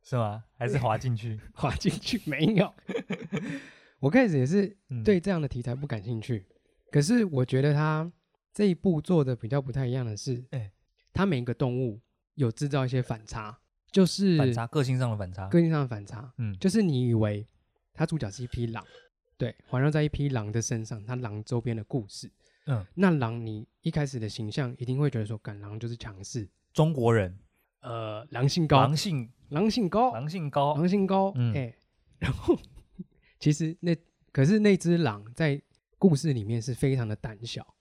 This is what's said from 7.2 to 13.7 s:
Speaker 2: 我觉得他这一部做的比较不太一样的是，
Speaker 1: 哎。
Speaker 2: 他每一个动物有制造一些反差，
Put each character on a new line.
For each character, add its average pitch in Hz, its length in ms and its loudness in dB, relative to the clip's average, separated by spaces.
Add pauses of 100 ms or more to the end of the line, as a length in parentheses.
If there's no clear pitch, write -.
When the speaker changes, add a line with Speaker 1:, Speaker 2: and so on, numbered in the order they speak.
Speaker 2:
我 135 220 0
觉 131 160 2
得 147 120 4
他 156 380 0 (400)
这 208 140 0
一 180 100 4
部 165 240 2
做 160 240 4
的 131 100 0
比 117 140 -6
较 139 140 0
不 131 100 -8
太 127 160 -2
一 120 40 0
样 127 140 -2
的 107 120 -4
是， 127 320 -4
Speaker 1:
哎。 113 200 -8 (440)
Speaker 2:
他 190 120 2
每 170 120 2
一 120 80 -2
个 123 80 -2
动 123 260 0
物 113 220 -4 (320)
有 123 180 0
制 147 160 -4
造 135 180 0
一 123 40 -2
些 127 120 0
反 110 240 -6
差， 110 320 -10 (340)